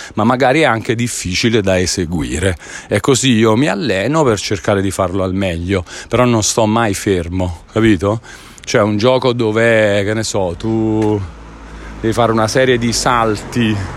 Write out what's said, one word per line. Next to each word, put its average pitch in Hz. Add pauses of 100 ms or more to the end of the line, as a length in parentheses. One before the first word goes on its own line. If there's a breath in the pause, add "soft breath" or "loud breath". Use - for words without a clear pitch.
(140 loud breath)
ma 107
magari 127
è 156
anche 113
difficile 113
da 95
eseguire, 87 (300 loud breath)
e 101
così 135
io 110
mi 139
alleno 151
per 113
cercare 101
di 95
farlo 92
al 95
meglio, 92 (220 loud breath)
però 113
non 117
sto 113
mai 110
fermo, 90
capito? 107 (420 loud breath)
Cioè, 120
un 107
gioco 127
dove, 110
che 104
ne 110
so, 95
tu 110 (800 loud breath)
devi 110
fare 113
una 113
serie 131
di 117
salti 113 (200)